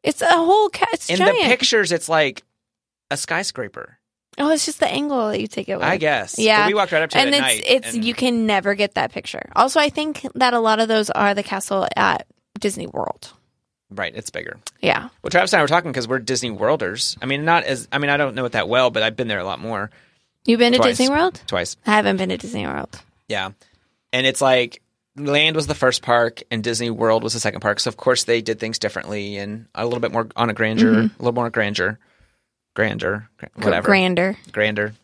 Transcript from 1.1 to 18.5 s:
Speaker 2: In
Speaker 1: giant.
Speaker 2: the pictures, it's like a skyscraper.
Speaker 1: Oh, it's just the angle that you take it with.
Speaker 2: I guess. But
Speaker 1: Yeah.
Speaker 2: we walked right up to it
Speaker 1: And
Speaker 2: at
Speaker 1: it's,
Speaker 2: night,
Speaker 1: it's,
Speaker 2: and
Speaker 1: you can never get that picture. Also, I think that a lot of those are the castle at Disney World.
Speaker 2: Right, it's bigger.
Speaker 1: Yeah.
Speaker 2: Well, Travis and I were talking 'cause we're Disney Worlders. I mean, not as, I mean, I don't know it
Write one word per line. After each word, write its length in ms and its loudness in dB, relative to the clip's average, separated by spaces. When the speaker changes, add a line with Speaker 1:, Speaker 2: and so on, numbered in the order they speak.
Speaker 2:
In 60 2
Speaker 1:
giant. 200 4
Speaker 2:
the 80 2
pictures, 460 2
it's 180 -2
like 340 0
a 60 -2
skyscraper. 800 -8
Speaker 1:
Oh, 100 2
it's 160 2
just 120 -8
the 100 2
angle 420 -2
that 100 -4
you 80 -6
take 200 -8
it 80 -4
with. 80 -4
Speaker 2:
I 120 2
guess. 400 -2
But 80 0
Speaker 1:
Yeah. 240 6
Speaker 2:
we 60 2
walked 180 0
right 100 2
up 80 -2
to 80 2
it 40 4
Speaker 1:
And 80 2
Speaker 2:
at 40 4
Speaker 1:
it's, 80 4
Speaker 2:
night, 240 2
Speaker 1:
it's, 280 2
Speaker 2:
and 100 -2
Speaker 1:
you 100 -2
can 320 0
never 280 2
get 200 -2
that 160 0
picture. 460 -10
Also, 240 4
I 80 4
think 360 -6
that 180 4
a 60 2
lot 180 2
of 80 2
those 240 2
are 240 2
the 80 -2
castle 540 -4
at 280 2
Disney 260 -4
World. 460 -8
Speaker 2:
Right, 240 -6
it's 160 -12
bigger. 280 -12
Speaker 1:
Yeah. 280 -2
Speaker 2:
Well, 80 -6
Travis 220 2
and 60 4
I 40 4
were 60 2
talking 240 2
'cause 140 -4
we're 140 -2
Disney 320 -4
Worlders. 680 -2
I 60 -6
mean, 180 -2
not 200 2
as, 260 -4
I 80 -2
mean, 120 0
I 60 2
don't 200 -2
know 80 -4
it 80 -4